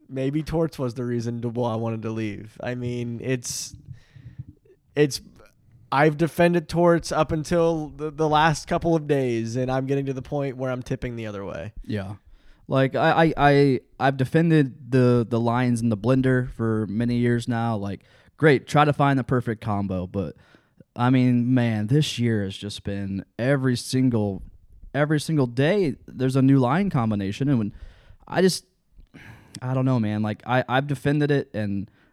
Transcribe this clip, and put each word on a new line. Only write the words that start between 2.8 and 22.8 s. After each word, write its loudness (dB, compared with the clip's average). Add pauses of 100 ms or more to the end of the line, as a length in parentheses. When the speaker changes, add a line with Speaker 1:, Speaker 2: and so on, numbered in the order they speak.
Speaker 1:
it's, -6 (1200)
it's, 2 (720)
I've 4
defended 2
Torts 2
up 0
until 0
the, -10
the 0
last 2
couple 0
of -2
days, 0
and -2
I'm -2
getting -2
to -2
the -8
point -6
where -6
I'm -6
tipping -8
the -8
other -8
way. -10 (120)
Speaker 2:
Yeah. -8 (520)
Like, 0
I, 4
I, 0
I, 4 (200)
I've 0
defended 2
the, 4
the 0
lines 2
in 2
the 0
blender 2
for -2
many -2
years 2
now. -2
Like, -6 (360)
great, 4
try 4
to 4
find 2
the -2
perfect -2
combo, -4
but, -6 (640)
I 2
mean, 4
man, 0
this 0
year 0
has -8
just -10